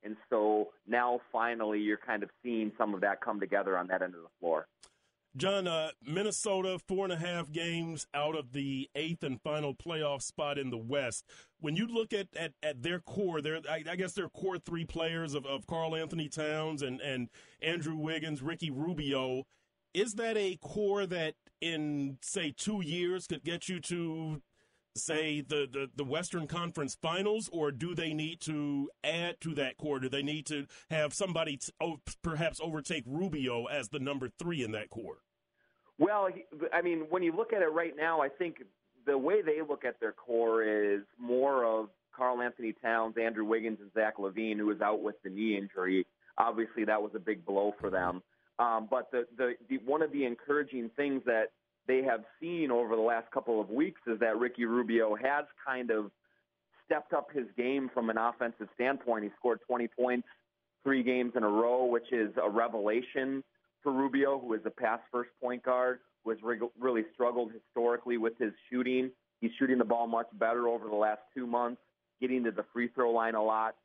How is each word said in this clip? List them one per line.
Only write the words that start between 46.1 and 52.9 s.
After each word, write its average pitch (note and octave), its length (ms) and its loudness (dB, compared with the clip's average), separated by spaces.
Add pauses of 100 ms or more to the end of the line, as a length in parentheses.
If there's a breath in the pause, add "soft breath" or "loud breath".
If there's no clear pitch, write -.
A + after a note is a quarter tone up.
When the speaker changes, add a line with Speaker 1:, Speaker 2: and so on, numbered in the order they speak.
Speaker 1:
Obviously, A2+ 480 0
that G#2+ 160 2
was G#2+ 140 -4
a A2 40 -6
big F#2 260 -4
blow G2+ 340 2
for G#2 100 -2
them. F2+ 320 0 (380)
Um, A2+ 300 2
but B2 220 0
the, A#2+ 140 0 (120)
the, B2 160 2 (160)
the, C3 160 -2
one D3 160 2
of D3+ 100 0
the C#3 140 0
encouraging C3 680 -2
things C#3 300 0
that A2 260 2 (340)
they C3 160 4
have A#2 220 2 (180)
seen E3 300 0
over A#2 240 4